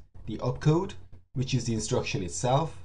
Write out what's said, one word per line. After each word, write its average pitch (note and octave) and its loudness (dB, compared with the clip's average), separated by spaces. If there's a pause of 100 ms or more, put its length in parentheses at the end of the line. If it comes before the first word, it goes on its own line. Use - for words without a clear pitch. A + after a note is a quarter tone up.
(260)
the G#2+ -6
opcode, D#3 2 (420)
which B2+ 0
is A#2+ 2
the A2+ 0
instruction G#2+ 0
itself, B2 0